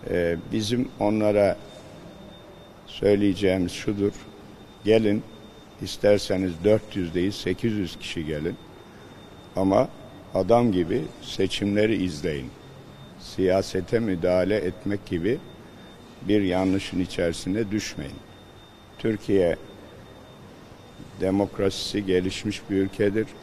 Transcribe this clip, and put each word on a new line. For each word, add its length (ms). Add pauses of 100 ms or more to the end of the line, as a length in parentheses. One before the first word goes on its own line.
Ee, 280 (140)
bizim 360 (120)
onlara 580 (1300)
söyleyeceğimiz 840
şudur. 420 (720)
Gelin, 400 (580)
isterseniz 720 (120)
dört 320
yüz 180
değil, 180
sekiz 420
yüz 260
kişi 260
gelin. 300 (1000)
Ama 340 (440)
adam 380
gibi 300 (200)
seçimleri 840
izleyin. 460 (680)
Siyasete 800
müdahale 560
etmek 500
gibi 320 (840)
bir 200
yanlışın 580
içerisine 720
düşmeyin. 440 (840)
Türkiye 560 (1700)
demokrasisi 840
gelişmiş 640
bir 60
ülkedir. 520 (160)